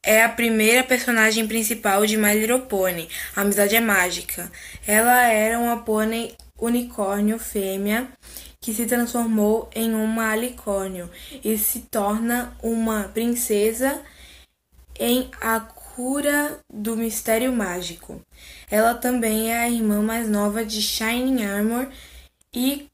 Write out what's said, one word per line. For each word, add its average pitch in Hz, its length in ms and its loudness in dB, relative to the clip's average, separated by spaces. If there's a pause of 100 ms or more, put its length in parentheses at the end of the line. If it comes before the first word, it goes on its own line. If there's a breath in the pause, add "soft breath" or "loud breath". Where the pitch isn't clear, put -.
é 220 200 6
a 233 60 4
primeira 226 540 4
personagem 226 640 2
principal 214 600 0
de 214 100 2
My 208 160 4
Little 220 280 2
Pony. 185 480 -2 (280 loud breath)
A 202 60 0
amizade 202 340 2
é 233 40 6
mágica. 180 720 0 (360 loud breath)
Ela 240 400 6
era 220 320 2
uma 233 240 0
pônei 220 520 -2 (240)
unicórnio 220 800 0
fêmea 202 720 -2 (520 loud breath)
que 226 120 -6
se 226 140 -2
transformou 226 880 2
em 226 200 0
uma 220 360 0
alicórnio 196 800 -4 (340 loud breath)
e 214 140 0
se 214 220 -2
torna 233 840 -2
uma 226 420 0
princesa 233 960 0 (1000 loud breath)
em 247 320 0 (100)
A 226 200 0
Cura 285 960 -2 (140)
do 214 240 -4
Mistério 226 560 0
Mágico. 175 680 -6 (500 loud breath)
Ela 226 240 4
também 226 580 -2
é 233 80 -2
a 233 80 0
irmã 214 340 0
mais 226 260 -2
nova 208 360 0
de 214 160 -6
Shining 240 640 0
Armor 220 440 -2 (640 loud breath)
e 277 420 -2